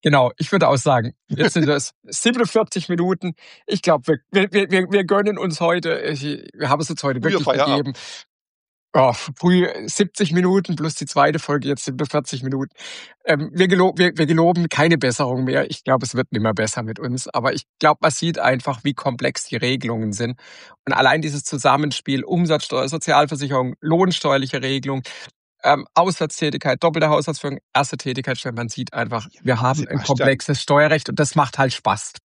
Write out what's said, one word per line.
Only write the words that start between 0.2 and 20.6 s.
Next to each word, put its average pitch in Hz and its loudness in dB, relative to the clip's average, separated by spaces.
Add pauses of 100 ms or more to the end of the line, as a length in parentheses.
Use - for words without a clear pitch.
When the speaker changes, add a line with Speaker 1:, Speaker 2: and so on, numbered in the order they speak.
Speaker 1:
ich - -4
würde 165 4
auch 139 4
sagen, 123 0 (140)
jetzt 147 0
sind 160 2
Speaker 2:
<laughs> - 0
Speaker 1:
das 143 -2 (100)
siebundvierzig 220 -2
Minuten. 175 -2 (320)
Ich - -4
glaub, 151 2
wir, 147 2 (120)
wir, 196 2
wir, 196 0
wir, 185 0
wir 202 2
gönnen 202 2
uns 170 -4
heute, 170 0
äh, 147 -6
wir 143 -4
haben 147 2
es - -6
uns 156 -8
heute 131 -2
Speaker 2:
Früher 156 0
Speaker 1:
wirklich 175 0
Speaker 2:
Feierabend. 139 2
Speaker 1:
gegeben. - -20 (920)
Oh, 131 6
früh 180 2 (200)
siebzig 196 0
Minuten 180 2
plus 151 -4
die 147 -8
zweite 147 2
Folge, 143 -4
jetzt 143 -4
sind 131 -6
wir 147 -2
vierzig 143 -4
Minuten. 135 -6 (520)
Ähm, 151 0
wir 185 4
gelo-, 185 4
wir, 180 2
wir 160 2
geloben 165 4
keine 165 4
Besserung 127 0
mehr. 135 -2
Ich - -12
glaub, 131 2
es 131 -6
wird 127 -2
nimmer 110 0
besser 107 -2
mit 110 -8
uns. 127 -6
Aber 123 -2
ich - -6 (160)
glaub, 151 4
man 156 4
sieht 165 -4
einfach, 127 0
wie 143 0
komplex - -4
die - -8
Regelungen 113 -2
sind. 120 -4 (460)